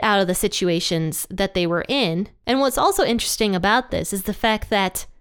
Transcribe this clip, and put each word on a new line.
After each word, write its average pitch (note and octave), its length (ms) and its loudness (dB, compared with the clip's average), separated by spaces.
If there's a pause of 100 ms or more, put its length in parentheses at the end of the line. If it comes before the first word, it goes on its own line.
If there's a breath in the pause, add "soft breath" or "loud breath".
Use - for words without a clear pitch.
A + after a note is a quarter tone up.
out G3+ 160 4
of F3+ 80 2
the F3+ 80 0
situations E3+ 920 0
that F#3+ 240 -2
they F3 120 2
were E3+ 220 0
in. G3+ 400 0 (180)
And C4 140 2
what's C4 180 2
also F4+ 240 2
interesting A3+ 540 0
about G#3+ 340 2
this E3 220 -4
is F#3+ 100 -4
the G#3 100 -4
fact A3 380 -2
that G3 360 0 (140)